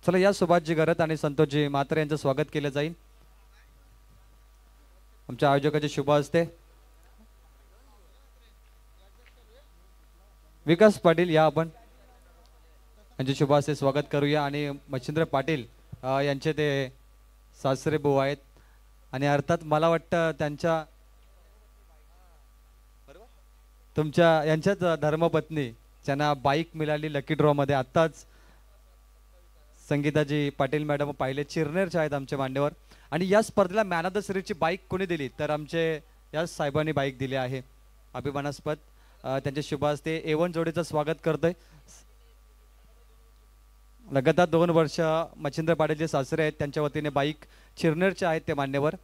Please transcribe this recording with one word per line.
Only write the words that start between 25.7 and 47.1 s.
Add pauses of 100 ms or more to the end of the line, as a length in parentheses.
ज्यांना
बाईक
मिळाली
लकी
ड्रॉमध्ये.
आत्ताच (1600)
संगीताजी
पाटील
मॅडम
पाहिले,
चिरनेरच्या
आहेत
आमचे
मान्यवर. (400)
आणि
या
स्पर्धेला
man
of
the
series-ची
बाईक (100)
कोणी
दिली, (120)
तर
आमचे (340)
या
साहेबांनी
बाईक
दिली
आहे, (520)
अभिमानास्पद. (460)
अ,
त्यांच्या
शुभ
हस्ते
ए
वन
जोडीचं
स्वागत
करतोय. (2500)
लगातार
दोन
वर्ष (380)
मच्छिंद्र
पाटील
जे
सासरे
आहेत,
त्यांच्या
वतीने
बाईक (400)